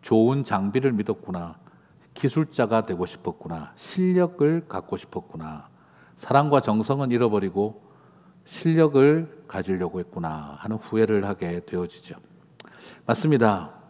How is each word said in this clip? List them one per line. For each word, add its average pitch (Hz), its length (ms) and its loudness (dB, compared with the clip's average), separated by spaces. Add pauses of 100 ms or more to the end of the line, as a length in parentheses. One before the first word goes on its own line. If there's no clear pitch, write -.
좋은 123 420 2
장비를 113 500 -2
믿었구나. 92 600 -6 (580)
기술자가 120 720 0
되고 90 200 -4
싶었구나. 80 720 -10
실력을 175 920 0
갖고 - 280 -8
싶었구나. 80 720 -14 (480)
사랑과 143 460 4
정성은 123 500 0
잃어버리고 104 720 0 (640)
실력을 156 1000 4
가지려고 92 520 -4
했구나." 78 600 -8
하는 110 180 -6
후회를 110 480 0
하게 87 400 -6
되어지죠. 87 500 -8 (920)
맞습니다. 117 680 2 (180)